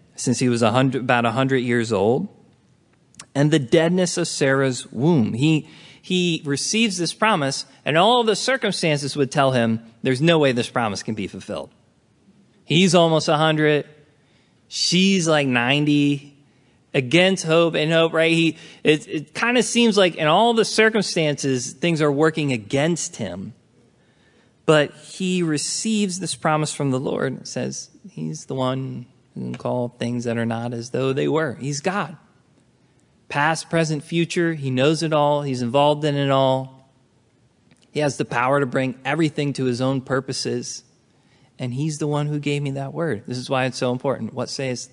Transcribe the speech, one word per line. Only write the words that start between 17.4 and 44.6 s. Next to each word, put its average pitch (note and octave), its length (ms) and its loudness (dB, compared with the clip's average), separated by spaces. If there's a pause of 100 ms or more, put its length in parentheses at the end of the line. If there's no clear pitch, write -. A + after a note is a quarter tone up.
hope E3 320 2
and D#3 160 0
hope, E3 220 2
right? E3 180 2
He, E3 260 2 (240)
it, D3+ 280 2
it C#3+ 240 -8
kinda A#3+ 300 0
seems A#3 340 4
like F#3 180 4
in D3+ 120 0
all G#3+ 260 4
the A3+ 100 2
circumstances, D3+ 1080 0
things E3+ 280 0
are D3+ 80 2
working D3+ 440 0
against C3+ 640 -2
him. F#2 360 -10 (1120)
But D3+ 280 4
he F3+ 500 -4
receives F#3 760 -2
this E3+ 160 -8
promise D#3 360 -2
from C#3 200 -4
the B2+ 80 -2
Lord. - 420 -4
It - 80 -18
says, C3 400 -10 (200)
"He's D#3 360 -10
the C#3 100 -10
one C3 520 -6 (260)
who B2+ 80 -12
can B2 140 -8
call B2 340 -6
things A#2+ 340 -6
that A#2 140 -4
are A#2 80 -2
not A#2 280 -4
as A#2 180 -10
though C3 200 -2
they C#3+ 160 -2
were. C#3+ 320 -2
He's C#3+ 220 -8
God." F3+ 340 -4 (1120)
past, D3+ 420 -2
present, D#3 320 -2
future, E3+ 520 -2
he C#3 160 -6
knows D3 340 2
it D#3 80 -2
all. D3 300 2
He's C3 200 -4
involved C#3+ 440 2
in C#3+ 100 0
it C#3 160 0
all. C3 580 0 (1000)
He D3 80 -4
has D3 160 -2
the - 80 -4
power B2+ 380 0
to C#3 40 0
bring C3 380 -2
everything D3 500 -2
to C3 120 -4
his B2 160 -2
own C3+ 180 0
purposes. C3 840 -6 (760)
And B2 140 -6
he's D3 240 -4
the D3+ 100 -4
one D3 200 -2
who D3 120 -4
gave C#3+ 220 -2
me C#3 100 -4
that C3+ 220 -8
word. D3 340 -4
This B2 100 -6
is B2 120 -10
why C3 160 0
it's B2 120 -6
so B2+ 140 0
important. B2+ 420 -4
What B2+ 160 -6
says B2+ 440 -8